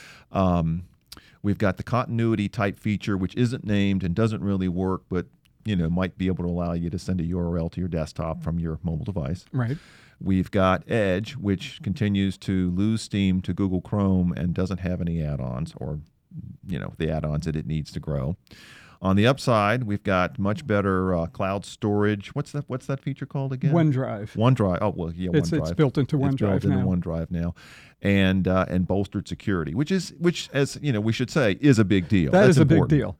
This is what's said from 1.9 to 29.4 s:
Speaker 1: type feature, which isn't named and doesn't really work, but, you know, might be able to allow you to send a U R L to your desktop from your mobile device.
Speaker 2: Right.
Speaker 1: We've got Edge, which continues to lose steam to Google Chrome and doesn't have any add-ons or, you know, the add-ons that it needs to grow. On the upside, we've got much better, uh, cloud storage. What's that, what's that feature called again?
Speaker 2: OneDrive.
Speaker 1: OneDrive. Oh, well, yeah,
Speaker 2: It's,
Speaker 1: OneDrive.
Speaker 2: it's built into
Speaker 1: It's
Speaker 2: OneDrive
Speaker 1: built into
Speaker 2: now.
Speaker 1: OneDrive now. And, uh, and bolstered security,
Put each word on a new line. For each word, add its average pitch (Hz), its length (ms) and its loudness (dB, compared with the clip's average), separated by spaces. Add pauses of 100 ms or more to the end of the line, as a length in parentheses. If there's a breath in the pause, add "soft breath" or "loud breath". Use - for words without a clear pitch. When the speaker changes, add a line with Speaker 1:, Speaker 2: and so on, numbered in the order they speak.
Speaker 1:
type 101 300 -2
feature, 101 400 -2
which 92 160 -2
isn't 120 300 0
named 98 400 0
and 87 100 0
doesn't 110 280 0
really 95 260 0
work, 92 420 -2
but, 90 160 -2 (380)
you 107 120 -2
know, 82 140 2
might 90 260 -2
be 92 120 -2
able 87 160 -2
to 87 60 -2
allow 87 220 -2
you 85 160 -4
to 90 100 -4
send 92 220 -4
a 80 40 -2
U 87 160 -2
R 87 180 -2
L 82 120 -2
to 87 100 -8
your 90 80 -4
desktop 80 540 -6
from 82 180 -2
your 80 240 -4
mobile 82 200 -4
device. 87 480 -6
Speaker 2:
Right. 127 240 -2 (440 loud breath)
Speaker 1:
We've 95 320 0
got 92 360 2
Edge, 101 440 -2
which 101 500 -4
continues 98 560 0
to 92 320 0
lose 104 320 0
steam 95 400 0
to 98 100 -4
Google 92 280 0
Chrome 95 560 2
and 85 180 -2
doesn't 90 240 -2
have 90 220 -4
any 82 200 -2
add-ons 65 560 -4
or, 76 220 -6 (680)
you 80 100 -4
know, 50 180 -8
the 80 140 -2
add-ons 76 360 -2
that 76 100 -2
it 78 100 -6
needs 78 240 -4
to - 80 -8
grow. 71 380 -4 (640 loud breath)
On 95 160 0
the 107 100 6
upside, 120 560 2
we've 104 220 -4
got 92 340 0
much 98 260 -2
better, 95 480 2
uh, 85 140 0
cloud 98 380 -4
storage. 104 720 -2
What's 143 160 -6
that, 143 160 -6
what's 131 180 -8
that 139 140 -6
feature 135 260 -8
called 135 260 -6
again? 143 200 0
Speaker 2:
OneDrive. 127 640 2
Speaker 1:
OneDrive. 110 440 4
Oh, 101 140 0
well, 82 180 -4
yeah, 90 220 -4
Speaker 2:
It's, 160 160 2
Speaker 1:
OneDrive. 165 80 0
Speaker 2:
it's 82 140 -2
built 139 260 0
into 135 260 0
Speaker 1:
It's 139 120 0
Speaker 2:
OneDrive - 20 -2
Speaker 1:
built 95 280 0
into 95 100 2
Speaker 2:
now. 95 100 2
Speaker 1:
OneDrive 85 460 -2
now. 85 240 -2 (440 loud breath)
And, 95 460 2
uh, 92 220 2
and 90 180 0
bolstered 98 400 -2
security, 85 480 -2